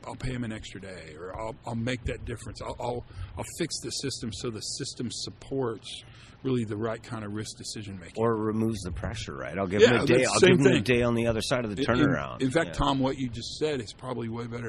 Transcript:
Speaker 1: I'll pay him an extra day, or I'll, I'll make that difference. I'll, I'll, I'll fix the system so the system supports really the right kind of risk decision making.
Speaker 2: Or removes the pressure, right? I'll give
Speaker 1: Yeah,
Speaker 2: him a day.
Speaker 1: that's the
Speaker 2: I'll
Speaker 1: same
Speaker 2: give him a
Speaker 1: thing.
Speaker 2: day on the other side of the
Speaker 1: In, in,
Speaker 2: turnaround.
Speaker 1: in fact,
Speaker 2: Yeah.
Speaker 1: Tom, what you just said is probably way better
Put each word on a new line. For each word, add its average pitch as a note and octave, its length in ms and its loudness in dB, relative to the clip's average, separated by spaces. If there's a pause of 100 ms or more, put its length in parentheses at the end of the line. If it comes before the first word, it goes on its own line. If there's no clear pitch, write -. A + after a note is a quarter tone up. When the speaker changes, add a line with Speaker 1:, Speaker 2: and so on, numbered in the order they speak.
Speaker 1:
I'll A#2 100 -10
pay B2+ 160 -6
him A#2+ 120 -4
an A2 80 -6
extra G#2+ 280 -12
day, F2 380 -14
or A2+ 200 -10
I'll, A2+ 160 -6 (120)
I'll A#2+ 100 -4
make A#2+ 280 -2
that B2 200 -6
difference. - 360 -10
I'll, B2 200 -8
I'll, A#2+ 240 -4 (340)
I'll A2+ 60 -6 (140)
fix E3+ 240 -4
the A#2 80 -6
system A#2+ 420 -6
so - 180 -6
the G#2 100 -8
system - 500 -6
supports - 920 -6 (400)
really B2 220 0
the G#2 120 -4
right A2+ 260 -4
kind A2+ 220 -10
of G#2 100 -8
risk G#2+ 220 -8
decision G2+ 440 -10
making. G2 220 -4
Speaker 2:
Or A#2 120 4
removes A2 480 0
the F2+ 100 -6
pressure, F#2 420 -6
right? C2+ 220 -6
I'll G2 100 0
give G2+ 160 4
Speaker 1:
Yeah, - 140 12
Speaker 2:
him - 60 4
a - 40 2
day. - 120 8
Speaker 1:
that's B2+ 100 4
the G2+ 60 0
Speaker 2:
I'll A2 60 4
Speaker 1:
same F3+ 160 10
Speaker 2:
give C#3+ 100 8
him B2+ 60 8
a - 40 6
Speaker 1:
thing. A2+ 60 4
Speaker 2:
day A#2+ 200 4
on A#2+ 120 4
the A#2 120 2
other A2 160 2
side B2 220 0
of G#2 120 -4
the C3 80 0
Speaker 1:
In, - 60 4 (100)
in, - 60 6
Speaker 2:
turnaround. D#2+ 360 0
Speaker 1:
in C3 80 2
fact, E3 180 2
Speaker 2:
Yeah. - 40 -10 (140)
Speaker 1:
Tom, C#3 120 4
what C3+ 200 0
you C3 100 -2
just A#2 300 -10
said D3+ 220 0
is G2+ 120 -8
probably B2 360 -6
way A#2 180 -6
better A#2 220 -8